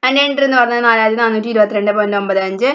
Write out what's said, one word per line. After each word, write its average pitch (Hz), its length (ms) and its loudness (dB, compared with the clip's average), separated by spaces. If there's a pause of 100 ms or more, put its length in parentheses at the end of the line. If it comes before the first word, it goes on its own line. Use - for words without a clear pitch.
അതിന്റെ 269 240 0
entry 277 220 0
എന്ന് 262 120 2
പറയുന്നത് 240 280 0
നാലായിരത്തി 220 340 2
നാനൂറ്റി 226 320 -2
ഇരുപത്തിരണ്ട് 208 420 0
പോയിന്റ് 202 240 0
ഒമ്പത് 190 260 -2
അഞ്ച് 208 280 -2